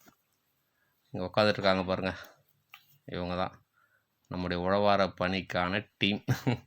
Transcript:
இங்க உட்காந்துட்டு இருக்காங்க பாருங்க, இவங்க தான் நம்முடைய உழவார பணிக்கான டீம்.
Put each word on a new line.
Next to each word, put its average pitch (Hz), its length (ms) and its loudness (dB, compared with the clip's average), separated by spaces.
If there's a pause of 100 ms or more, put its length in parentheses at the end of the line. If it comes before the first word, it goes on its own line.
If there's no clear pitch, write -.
(1080)
இங்க 92 160 -6
உட்காந்துட்டு 107 320 2
இருக்காங்க 95 260 2
பாருங்க, 92 320 -2 (920)
இவங்க 90 300 -6
தான் - 300 -6 (640)
நம்முடைய 90 360 -4
உழவார 98 440 4
பணிக்கான 92 880 -2
டீம். 101 260 2 (440)